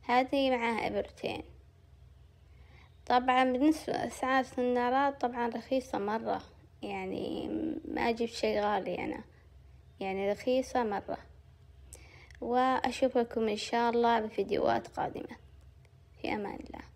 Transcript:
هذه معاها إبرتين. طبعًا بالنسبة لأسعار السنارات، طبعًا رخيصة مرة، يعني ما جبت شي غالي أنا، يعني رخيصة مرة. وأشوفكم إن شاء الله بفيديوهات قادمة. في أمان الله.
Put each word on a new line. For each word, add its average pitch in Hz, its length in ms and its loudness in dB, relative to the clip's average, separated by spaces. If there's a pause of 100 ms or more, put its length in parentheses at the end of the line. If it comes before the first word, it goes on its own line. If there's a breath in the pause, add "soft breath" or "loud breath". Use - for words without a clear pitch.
هذه 262 520 2
معاها 233 300 -2
إبرتين. - 560 -6 (1600 soft breath)
طبعًا 254 380 4
بالنسبة 262 500 2
لأسعار 262 460 0
السنارات، 247 840 2
طبعًا 240 260 0
رخيصة 233 520 -2
مرة، 214 420 -2 (400)
يعني 190 680 -6 (400)
ما - 240 -2
جبت 226 180 -2
شي 214 300 0
غالي 185 460 0
أنا، - 180 -6 (760 soft breath)
يعني 196 320 -2
رخيصة 254 520 0
مرة. 202 340 -4 (1200 loud breath)
وأشوفكم 247 1040 2
إن 214 100 0
شاء 233 320 0
الله 233 300 4
بفيديوهات - 680 0
قادمة. - 500 -8 (840)
في - 120 -4
أمان 208 220 -6
الله. - 260 -14 (140)